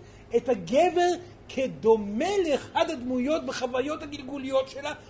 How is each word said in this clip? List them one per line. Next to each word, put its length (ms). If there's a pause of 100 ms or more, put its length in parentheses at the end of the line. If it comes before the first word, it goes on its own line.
(360)
את 140
הגבר 600 (400)
כדומה 880 (100)
לאחד 420
הדמויות 560
בחוויות 580
הגלגוליות 680
שלה 240 (160)